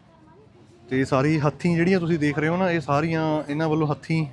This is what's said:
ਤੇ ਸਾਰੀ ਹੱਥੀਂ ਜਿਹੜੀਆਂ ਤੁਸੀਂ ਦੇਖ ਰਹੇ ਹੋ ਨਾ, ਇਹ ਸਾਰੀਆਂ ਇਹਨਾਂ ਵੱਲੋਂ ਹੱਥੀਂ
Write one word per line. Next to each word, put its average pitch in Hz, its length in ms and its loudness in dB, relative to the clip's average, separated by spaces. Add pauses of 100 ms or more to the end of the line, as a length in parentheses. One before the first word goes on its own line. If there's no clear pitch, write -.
(880)
ਤੇ 131 160 0
ਸਾਰੀ 147 340 2
ਹੱਥੀਂ 151 360 0
ਜਿਹੜੀਆਂ 180 240 2
ਤੁਸੀਂ 170 200 0
ਦੇਖ 147 200 0
ਰਹੇ 156 100 0
ਹੋ 170 80 0
ਨਾ, 185 140 0
ਇਹ 170 80 0
ਸਾਰੀਆਂ 151 680 -2
ਇਹਨਾਂ 156 200 -2
ਵੱਲੋਂ 151 220 0
ਹੱਥੀਂ 156 420 -2